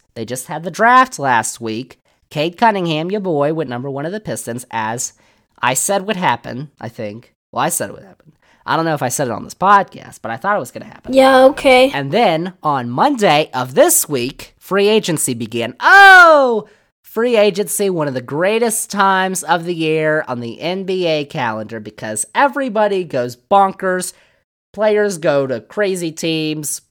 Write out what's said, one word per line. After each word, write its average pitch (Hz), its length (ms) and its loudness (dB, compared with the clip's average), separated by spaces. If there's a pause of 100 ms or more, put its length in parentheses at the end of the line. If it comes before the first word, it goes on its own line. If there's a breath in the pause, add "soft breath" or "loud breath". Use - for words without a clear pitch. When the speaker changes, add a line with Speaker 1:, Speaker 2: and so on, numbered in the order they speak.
(160)
Speaker 1:
they 113 100 -8
just 123 220 -10
had 160 160 -10
the 175 80 -10
draft 247 480 4
last 123 420 0
week. 113 380 -8 (300)
Cade 160 280 -4
Cunningham, 180 540 0
your 208 100 -4
boy, 156 320 0
went 156 160 -6
number 123 200 -8
one 139 160 -8
of 170 60 -8
the 214 80 -10
Pistons, 123 520 -10
as 113 420 -6 (480)
I 123 120 0
said 190 320 -2
would 208 120 -4
happen, 135 540 -4 (100)
I 110 80 -12
think. 110 440 -14 (200)
Well, 123 100 -4
I 160 60 -2
said 135 200 -6
it - 40 -16
would - 100 -20
happen. - 300 -20 (300)
I 135 120 -2
don't 165 100 0
know 165 80 0
if 143 80 -4
I 127 80 -2
said 131 180 -4
it 117 60 -4
on 101 100 -8
this - 120 -18
podcast, 185 680 0
but 110 80 -10
I 113 80 -8
thought 202 180 -2
it 190 40 -2
was 123 100 -8
gonna - 160 -16
happen. - 280 -12
Speaker 2:
Yeah, 262 320 6
okay. 269 440 4
Speaker 1:
And 139 220 -6
then, 180 500 0
on 131 300 -2
Monday 180 640 2
of 127 180 -6
this - 340 2
week, 135 520 -6
free 202 280 0
agency 185 460 0
began. 117 460 -6
Oh! 320 880 6 (340 soft breath)
Free 240 320 -2
agency, 202 540 0
one 160 180 -2
of 135 60 -4
the - 80 -6
greatest 202 680 -2
times 190 520 0
of 165 220 -2
the 180 80 -6
year 156 540 0
on 123 140 -8
the 117 200 -12
N 185 220 -6
B 185 240 -2
A 156 180 -2
calendar, 110 540 -6
because 107 560 -10
everybody 220 680 0
goes 123 320 -6
bonkers. 190 800 0 (600)
Players 208 440 0
go 143 300 0
to 123 120 -6
crazy 185 520 -4
teams. 156 800 -6